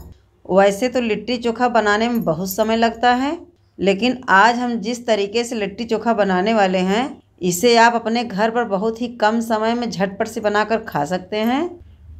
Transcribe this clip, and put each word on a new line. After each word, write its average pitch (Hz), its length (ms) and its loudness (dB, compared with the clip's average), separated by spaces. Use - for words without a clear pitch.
वैसे 196 420 4
तो 254 120 -2
लिट्टी 233 380 -2
चोखा 240 300 0
बनाने 214 400 2
में 233 160 -2
बहुत 170 260 -2
समय 220 260 0
लगता 233 380 2
है, 269 160 -2
लेकिन 196 400 0
आज 208 240 6
हम 240 240 -4
जिस 240 280 -8
तरीके 214 380 0
से 240 100 -8
लिट्टी 202 300 -6
चोखा 226 300 -2
बनाने 196 400 2
वाले 190 260 2
हैं, 208 420 -2
इसे 185 360 2
आप 226 180 6
अपने 226 300 -2
घर 226 260 -2
पर 233 140 0
बहुत 220 360 -4
ही 247 160 -4
कम 214 260 0
समय 226 320 0
में 240 160 -4
झटपट 196 380 -4
से 226 120 -10
बनाकर 208 440 0
खा 147 200 -4
सकते 185 380 -4
हैं 247 200 0